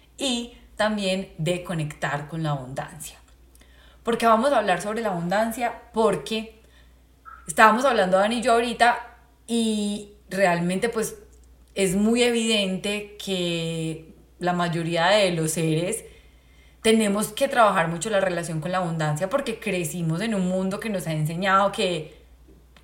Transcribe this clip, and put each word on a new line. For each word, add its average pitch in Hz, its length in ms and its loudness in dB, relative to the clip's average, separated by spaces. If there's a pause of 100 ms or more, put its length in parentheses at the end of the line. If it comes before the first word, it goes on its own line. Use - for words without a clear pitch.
(160)
y 240 400 -4 (180)
también 196 600 -2
de 175 280 -2
conectar 147 640 -6
con 165 140 -6
la 151 100 -2
abundancia. - 680 -10 (840)
¿Por 233 140 -2
qué 226 100 2
vamos 226 260 4
a 247 60 4
hablar 185 220 0
sobre 220 220 -6
la 214 80 -2
abundancia? 220 640 -2 (180)
Porque 220 680 0 (880)
estábamos 226 400 6
hablando, 190 320 4
Dani 220 200 2
y 214 40 -4
yo, 240 100 4
ahorita, 240 460 4 (480)
y 214 680 -2 (160)
realmente, 185 600 0
pues, 220 240 -4 (600)
es 190 200 0
muy 226 280 4
evidente 208 960 0
que 165 960 -4 (260)
la 175 140 0
mayoría 170 540 0
de 196 240 4
los 160 220 -2
seres 165 520 -2 (760)
tenemos 214 460 2
que 277 200 -2
trabajar 202 400 4
mucho 170 220 -6
la 196 100 2
relación 170 400 -2
con 180 100 -6
la 185 80 -2
abundancia, 165 520 -2
porque 269 280 -2
crecimos 175 600 -4
en 226 140 -4
un 185 120 -2
mundo 190 320 -2
que 220 120 -6
nos 180 160 -4
ha 160 60 -4
enseñado 190 600 0
que, 175 500 -4 (600)